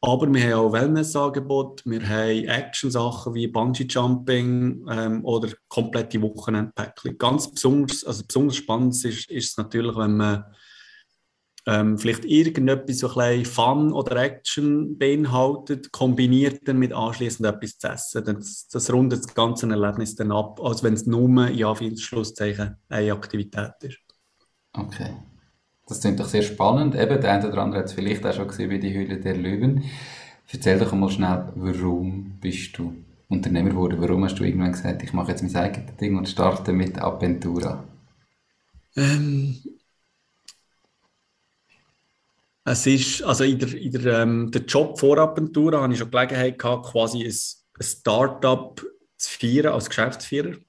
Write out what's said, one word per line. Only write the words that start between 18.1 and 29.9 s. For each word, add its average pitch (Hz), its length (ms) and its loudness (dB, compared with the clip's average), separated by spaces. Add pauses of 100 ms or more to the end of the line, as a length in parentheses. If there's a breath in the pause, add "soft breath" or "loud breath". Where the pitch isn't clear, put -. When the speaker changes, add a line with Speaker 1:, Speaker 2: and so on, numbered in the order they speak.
Speaker 1:
Das, - 440 -8
das 120 220 -4
rundet 127 280 4
das - 160 -10
ganze 117 340 0
Erlebnis 107 460 -2
dann 107 160 -2
ab, 107 320 -2
als 117 180 -2
wenn 113 140 4
es 104 100 -4
nur, 120 220 4
in 127 360 6
Anführungs-, 110 380 -2
Schlusszeichen, 104 760 -4 (140)
eine 107 240 0
Aktivität 104 680 -6
ist. 131 180 -14 (720)
Speaker 2:
Okay. - 400 -8 (720)
Das - 120 -10
klingt 101 220 0
doch 101 60 -4
sehr 104 160 2
spannend. 117 520 4
Eben, 117 240 4
der 101 140 4
eine 104 160 2
oder 98 80 -2
andere 98 240 -2
hat 92 60 -4
es - 60 -10
vielleicht 98 320 -2
auch 98 80 0
schon 98 140 -4
gesehen 98 220 -4
bei 98 80 -2
die 98 160 -2
Höhle 95 260 -4
der 95 160 -2
Löwen. 104 480 2 (680 loud breath)